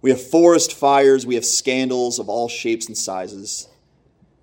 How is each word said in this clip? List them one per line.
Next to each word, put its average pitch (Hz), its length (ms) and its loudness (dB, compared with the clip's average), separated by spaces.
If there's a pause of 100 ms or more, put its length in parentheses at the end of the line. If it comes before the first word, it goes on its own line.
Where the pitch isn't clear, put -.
We 131 100 2
have 127 120 2
forest 170 500 4
fires. 139 540 4
We 123 80 -4
have 113 100 -4
scandals 127 760 -2
of 101 80 -10
all 117 200 -4
shapes 113 380 -6
and 110 100 -14
sizes. 98 720 -10 (760)